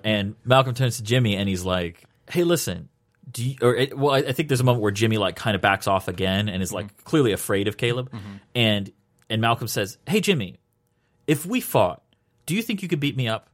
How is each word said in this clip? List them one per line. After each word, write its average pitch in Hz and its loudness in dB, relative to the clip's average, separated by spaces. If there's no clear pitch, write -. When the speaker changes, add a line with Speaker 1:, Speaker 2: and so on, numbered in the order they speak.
Speaker 1:
And 104 0
Malcolm 127 4
turns 123 0
to 117 -10
Jimmy 113 2
and 101 -2
he's 92 -2
like, 90 -2
"Hey, 175 0
listen, 120 -2
do 117 -6
you," 135 -4
or 123 4
it, 123 -2
well, 139 2
I, 135 4
I 139 0
think 151 -2
there's 127 2
a - 2
moment 120 4
where 104 2
Jimmy, 110 2
like, 95 0
kinda 104 0
backs 98 2
off 95 0
again 95 0
and 92 -4
is, 90 -4
like, 95 -6
Speaker 2:
Mm-hmm. - -20
Speaker 1:
clearly 139 4
afraid 101 0
of 101 -4
Caleb, 123 -2
Speaker 2:
Mm-hmm. 104 -12
Speaker 1:
and 107 2
and 110 -2
Malcolm 117 0
says, 101 -4
"Hey, 196 2
Jimmy, 143 -2
if 151 0
we 240 -2
fought, 92 0
do 160 -4
you 226 0
think 220 -4
you 185 -8
could 160 -2
beat 139 -2
me 123 0
up?" 110 -4